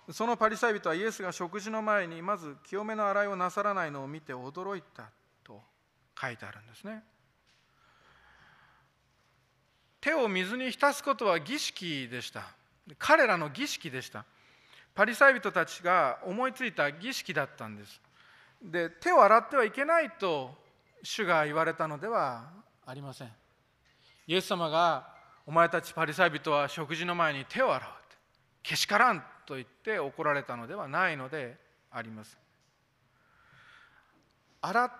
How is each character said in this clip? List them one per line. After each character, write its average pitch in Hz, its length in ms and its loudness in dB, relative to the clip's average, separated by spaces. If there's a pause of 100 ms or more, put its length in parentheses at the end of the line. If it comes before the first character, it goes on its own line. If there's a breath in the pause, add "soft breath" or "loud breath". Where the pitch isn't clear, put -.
(100)
そ 214 160 -4
の 233 100 0
パ 220 120 4
リ 214 80 0
サ 240 140 2
イ 208 80 0
人 190 100 -2
は 160 80 2
イ 185 60 -2
エ 220 100 -2
ス 208 100 -10
が 185 80 -6
食 175 300 -8
事 208 100 -8
の 220 100 -4
前 208 280 0
に 165 140 -10
ま 202 140 -2
ず 151 280 -12
清 196 180 -6
め 220 140 -6
の 208 120 0
洗 202 160 2
い 202 40 -4
を 196 80 -4
な 180 140 -2
さ 202 120 -4
ら 202 100 0
な 185 140 -2
い 147 60 -6
の 139 100 -8
を 135 60 -10
見 151 120 -12
て 147 120 -12
驚 151 440 -10
い 170 60 -12
た - 280 -20 (340)
と 107 180 -20 (580)
書 135 80 -4
い 120 80 -8
て - 80 -16
あ 98 60 -14
る 104 100 -18
ん 107 60 -20
で - 80 -20
す - 100 -20
ね。 220 200 -14 (3000 soft breath)
手 294 140 0
を 269 120 2
水 190 300 -2
に 254 160 -4
浸 285 200 4
す - 120 -8
こ 277 100 2
と 214 120 -2
は 170 120 4
儀 185 200 -6
式 143 500 -6
で 120 140 -8
し - 100 -12
た。 104 120 -12 (540)
彼 294 300 6
ら 190 80 4
の 156 120 -2
儀 202 200 -6
式 - 240 -8
で 127 100 -6
し - 80 -14
た。 107 140 -14 (720 loud breath)
パ 196 60 6
リ 226 100 -2
サ 277 160 8
イ 254 80 2
人 196 140 -2
た 170 120 2
ち - 160 -10
が 165 440 4
思 214 240 -2
い 247 40 -6
つ 254 140 -6
い 202 60 -4
た 147 180 0
儀 180 240 -10
式 - 180 -8
だ 147 120 0
っ 131 120 -10
た 113 120 -12
ん 104 80 -12
で 104 100 -18
す。 - 140 -20 (600 loud breath)
で、 170 300 -4
手 - 220 -2
を 294 100 10
洗 208 160 10
っ 226 100 0
て 285 80 -2
は 247 80 6
い 214 60 0
け 269 140 -2
な 330 160 4
い 269 100 -2
と 147 420 -2 (520)
主 - 200 -4
が 170 200 4
言 147 100 -4
わ 160 100 2
れ 160 80 0
た 160 140 -2
の 147 140 -8
で 185 80 -8
は 139 420 -2 (340)
あ 127 80 -14
り 139 80 -14
ま 135 140 -14
せ 139 100 -16
ん。 113 80 -18 (920 soft breath)
イ 160 80 0
エ 185 60 4
ス 180 60 -8
様 175 220 0
が、 160 460 2 (320)
「お 147 60 -10
前 165 160 8
た 165 120 0
ち - 140 -14
パ 160 100 2
リ 151 80 -4
サ 175 140 4
イ 170 40 4
人 147 200 -4
は 143 180 4
食 156 280 -6
事 170 100 -4
の 175 80 -2
前 165 180 2
に 135 120 -6
手 - 180 -2
を 233 100 4
洗 131 140 -2
う」 - 60 -12
っ - 0 - (160)
て、 - 80 -20 (460)
「け - 140 -4
し - 100 0
か 208 120 2
ら 240 140 6
ん」 151 120 -4 (220)
と 147 80 -10
言 131 80 -10
っ 123 40 -14
て 214 340 -6
怒 143 240 -6
ら 147 100 4
れ 139 80 -2
た 127 140 -8
の 117 100 -10
で 156 80 -10
は 180 140 -8
な 175 200 0
い 160 80 -2
の 131 120 -8
で 135 280 -8 (340)
あ 117 120 -10
り 113 80 -10
ま 110 140 -14
す。 - 120 -20 (2250 loud breath)
洗 208 240 2
っ 247 160 -4